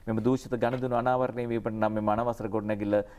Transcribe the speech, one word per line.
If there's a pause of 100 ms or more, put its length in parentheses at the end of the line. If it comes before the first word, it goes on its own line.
මෙම
දූෂිත
ගනුදෙනු
අනාවරණය
වීමට
නම්
මෙම
අනවසර
ගොඩනැගිල්ල (220)